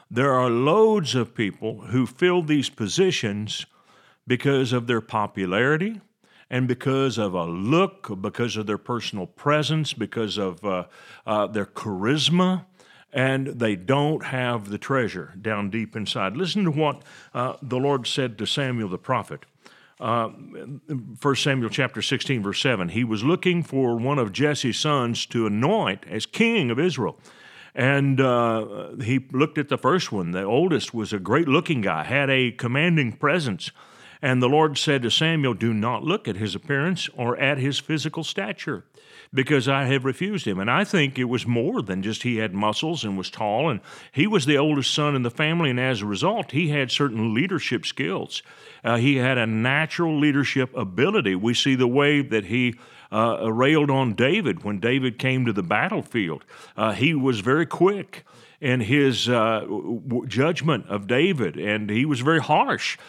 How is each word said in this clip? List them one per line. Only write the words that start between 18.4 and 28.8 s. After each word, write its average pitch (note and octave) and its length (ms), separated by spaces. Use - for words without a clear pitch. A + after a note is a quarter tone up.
Samuel B2 420
the F2 100
prophet. G#2 480
Uh, A2+ 300
First C3+ 240
Samuel C3 260
chapter A#2+ 320
sixteen, B2 420
verse F#2+ 200
seven. G#2 260
He A2 160
was G#2+ 180
looking F3 400
for B2+ 340
one C3+ 220
of G#2+ 140
Jesse's C3+ 460
sons C3+ 480
to A#2 200
anoint A#2 640
as G#2 160
king A3 460
of A#2 80
Israel. C3+ 400
And, C#3 440
uh, A2+ 840